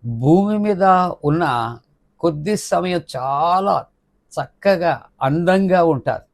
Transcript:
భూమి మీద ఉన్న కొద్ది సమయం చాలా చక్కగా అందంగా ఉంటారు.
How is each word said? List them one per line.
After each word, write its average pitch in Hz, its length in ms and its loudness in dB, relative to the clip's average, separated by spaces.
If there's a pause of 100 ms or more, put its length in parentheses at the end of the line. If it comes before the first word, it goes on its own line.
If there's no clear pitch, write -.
భూమి 156 540 2
మీద 208 260 0 (400)
ఉన్న 131 540 -2 (420)
కొద్ది 165 360 -2
సమయం 180 460 -2 (140)
చాలా 160 680 -2 (460)
చక్కగా 165 680 -2 (200)
అందంగా 175 640 2
ఉంటారు. 139 500 -2